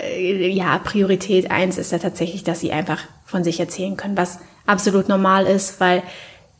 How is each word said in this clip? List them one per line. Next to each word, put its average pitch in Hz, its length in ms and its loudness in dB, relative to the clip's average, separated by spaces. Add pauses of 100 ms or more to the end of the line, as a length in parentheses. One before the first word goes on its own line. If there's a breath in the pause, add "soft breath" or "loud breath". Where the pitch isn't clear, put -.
äh, 180 460 0
ja, 180 280 0
Priorität 190 720 2
eins - 280 0
ist - 140 0
da 170 60 0
tatsächlich, 175 460 -4
dass - 160 -2
sie - 120 -2
einfach 156 280 -4 (260)
von 180 180 -2
sich 165 140 0
erzählen 185 380 -4
können, 202 200 -6
was 180 220 -2 (280 loud breath)
absolut 196 420 2
normal 190 380 4
ist, 190 340 0
weil 180 220 2 (580 loud breath)